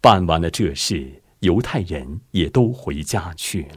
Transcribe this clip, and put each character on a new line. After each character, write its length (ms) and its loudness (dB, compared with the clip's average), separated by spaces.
办 240 8
完 160 2
了 80 0
这 240 -2
事， 480 -6
犹 200 2
太 200 -4
人 400 -8
也 180 0
都 240 2
回 300 -8
家 320 -6
去 280 -8